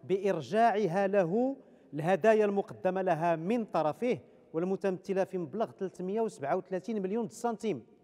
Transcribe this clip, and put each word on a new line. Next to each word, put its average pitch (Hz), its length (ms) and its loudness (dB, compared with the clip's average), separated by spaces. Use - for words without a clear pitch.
بإرجاعها 190 1040 0
له 208 500 2
الهدايا 190 520 4
المقدمة 190 560 -2
لها 170 340 2
من 202 300 -2
طرفه 165 540 0
والمتمثلة 185 720 -2
في 185 140 -4
مبلغ 180 340 -4
ثلاثمية 190 500 -6
وسبعة 156 340 -2
وثلاثين 190 460 -4
مليون 202 260 -2
سنتيم 208 580 -4